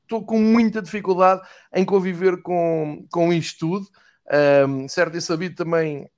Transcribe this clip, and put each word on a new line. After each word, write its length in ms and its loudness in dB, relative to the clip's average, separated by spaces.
estou 200 -6
com 160 -2
muita 440 2
dificuldade 580 2
em 100 2
conviver 600 0
com, 680 -4
com 220 0
isto 260 -4
tudo. 300 -6
Ahm, 580 2
certo 300 -2
e 60 -8
sabido 320 -4
também 640 -4